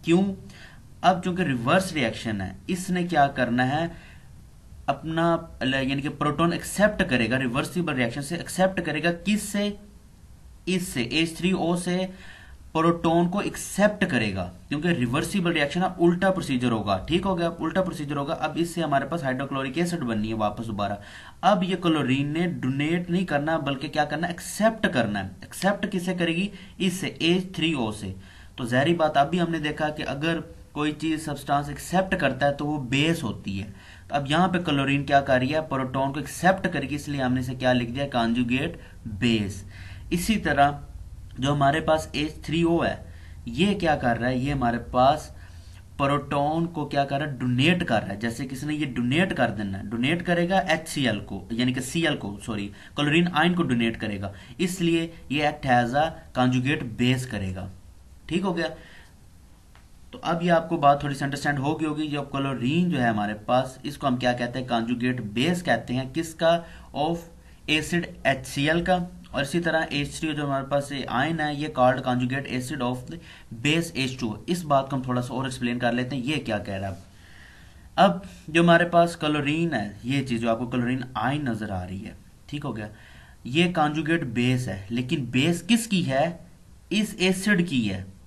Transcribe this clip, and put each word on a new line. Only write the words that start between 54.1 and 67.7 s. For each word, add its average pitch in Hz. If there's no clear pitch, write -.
इसलिए 170
ये 147
act 143
as 120
a 151
conjugate 127
base 127
करेगा, 92
ठीक 185
हो 190
गया। 165
तो 127
अब 165
ये 180
आपको 165
बात 143
थोड़ी 143
सी 139
understand 143
हो 143
गई 160
होगी। 151
जो 143
क्लोरीन 139
जो 147
है 120
हमारे 104
पास, 127
इसको 143
हम 123
क्या 123
कहते 123
हैं, 127
conjugate 120
base 165
कहते 123
हैं। 131
किसका? 160
of 165